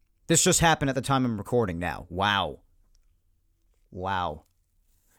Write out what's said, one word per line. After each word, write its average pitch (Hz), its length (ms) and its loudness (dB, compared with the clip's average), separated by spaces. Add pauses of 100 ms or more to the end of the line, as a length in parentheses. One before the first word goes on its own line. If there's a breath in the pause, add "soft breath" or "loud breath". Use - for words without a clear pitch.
(280)
this 165 160 4
just 185 160 4
happened 156 300 2
at 131 60 -2
the 131 60 -4
time 131 240 0
I'm 113 140 -2
recording 101 400 -2
now. 82 300 -6
Wow. 92 500 -2 (1300)
Wow. 90 540 -4 (760)